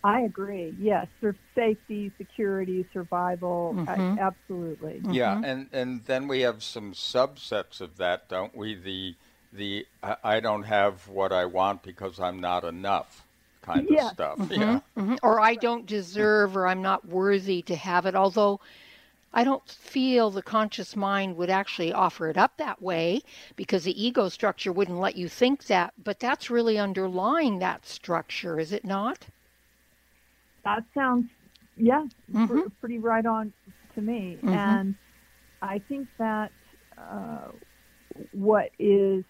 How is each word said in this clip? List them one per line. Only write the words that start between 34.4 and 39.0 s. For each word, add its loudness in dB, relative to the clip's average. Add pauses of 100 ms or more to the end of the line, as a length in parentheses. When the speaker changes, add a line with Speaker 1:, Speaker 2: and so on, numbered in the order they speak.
Speaker 1:
And 2 (640)
I -4
think -8 (100)
that, -2 (460)
uh, -12 (840)
what 2
is 4